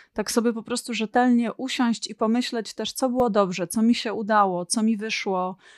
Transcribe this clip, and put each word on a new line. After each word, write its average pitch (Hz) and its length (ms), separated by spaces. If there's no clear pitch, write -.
tak - 180
sobie 233 220
po 220 100
prostu 240 300
rzetelnie 233 600
usiąść 240 560
i 220 60
pomyśleć 233 580
też, 214 200
co 262 160
było 247 200
dobrze, 190 380
co 226 140
mi 233 140
się 214 180
udało, 196 520
co 220 180
mi 220 140
wyszło, 190 600